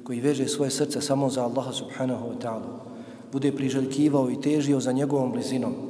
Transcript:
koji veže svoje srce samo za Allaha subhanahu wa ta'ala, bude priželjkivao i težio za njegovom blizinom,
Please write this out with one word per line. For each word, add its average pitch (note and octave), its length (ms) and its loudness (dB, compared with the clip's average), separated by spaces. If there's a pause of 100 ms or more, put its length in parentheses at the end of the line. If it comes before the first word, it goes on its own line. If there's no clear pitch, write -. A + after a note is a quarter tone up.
koji A#2+ 180 -6
veže C#3 260 2
svoje C#3 240 0
srce D3 300 0
samo C#3 280 2
za - 140 0
Allaha B2 280 -2
subhanahu B2 560 -4
wa A#2 100 -6
ta'ala, A2+ 320 -6 (640)
bude C3+ 200 2
priželjkivao C3+ 800 2
i - 120 -2
težio C#3+ 380 4
za B2 120 0
njegovom C3+ 400 2
blizinom, A#2+ 420 -2 (160)